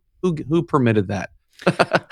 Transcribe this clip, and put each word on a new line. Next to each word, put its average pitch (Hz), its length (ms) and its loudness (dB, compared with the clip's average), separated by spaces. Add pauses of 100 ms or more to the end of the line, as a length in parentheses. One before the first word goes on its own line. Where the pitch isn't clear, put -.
(220)
who, 180 140 0 (120)
who 165 140 0
permitted 117 460 2
that? 98 240 -8 (340)
<laughs> - 340 2 (120)